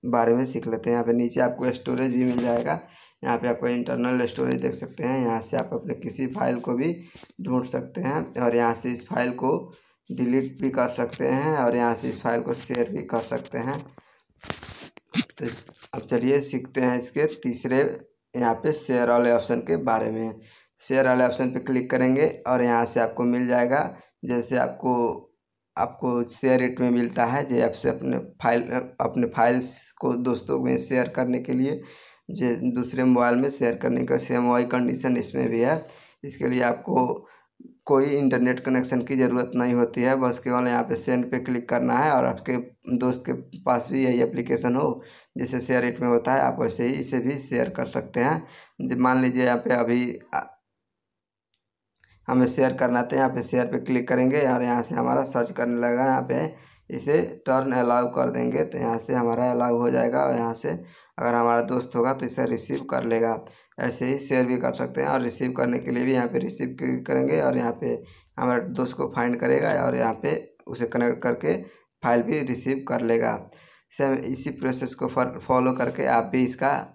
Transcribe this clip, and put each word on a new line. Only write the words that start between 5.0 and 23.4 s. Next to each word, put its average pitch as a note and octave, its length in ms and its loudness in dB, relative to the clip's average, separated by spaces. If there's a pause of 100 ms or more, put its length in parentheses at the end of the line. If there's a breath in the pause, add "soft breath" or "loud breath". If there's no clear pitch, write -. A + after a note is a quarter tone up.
हैं। C3 160 0
यहाँ A2+ 220 0
से - 160 -4
आप - 160 -2
अपने D3+ 220 -6
किसी B2+ 340 -6
फाइल B2 300 -2
को B2 140 -4
भी C#3+ 180 0 (500 loud breath)
ढूंढ B2+ 240 -2
सकते - 360 -6
हैं, D3+ 220 -2 (120)
और A#2+ 200 2
यहाँ A#2 180 4
से B2 180 -6
इस A#2+ 160 -8
फाइल B2 260 0
को B2+ 180 -2 (580 loud breath)
डिलीट B2+ 520 -2
भी C3+ 100 0
कर B2+ 180 0
सकते C3 380 -4
हैं, C#3+ 300 0
और A#2+ 180 2
यहाँ A#2+ 200 2
से - 140 -6
इस - 120 -10
फाइल A#2 200 0
को - 140 -4
शेयर A#2+ 340 -4
भी B2 140 -6
कर A#2 200 -2
सकते B2 360 -6
हैं। C3+ 200 -4 (1600 soft breath)
तो C3 80 -8 (480)
अब B2 80 -8
चलिए B2+ 400 2
सीखते C3+ 400 -4
हैं B2 180 2
इसके C#3+ 260 -2 (140)
तीसरे B2+ 420 0 (520)
यहाँ A#2+ 220 2
पे - 180 -2
शेयर B2 360 0
वाले A#2+ 220 4
ऑप्शन A#2+ 300 2
के D#3+ 220 0
बारे A2+ 280 0
में। A2+ 280 -6 (420 loud breath)
शेयर C3 260 2
वाले B2+ 160 6
ऑप्शन B2+ 260 2
पे B2+ 120 -4
क्लिक B2+ 300 -2
करेंगे C3 360 4 (200)
और B2 160 2
यहाँ A#2 220 4
से A#2 140 -2
आपको A2+ 260 0
मिल B2 220 2